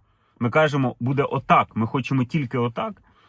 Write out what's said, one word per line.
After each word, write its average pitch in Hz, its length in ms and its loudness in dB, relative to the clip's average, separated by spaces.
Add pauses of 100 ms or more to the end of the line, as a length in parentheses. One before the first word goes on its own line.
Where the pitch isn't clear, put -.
(400)
Ми 117 100 0
кажемо: 143 500 2
«Буде 131 220 0
отак, 139 540 2
ми 110 100 0
хочемо 131 380 -2
тільки 131 340 -4
отак», 123 440 -4 (260)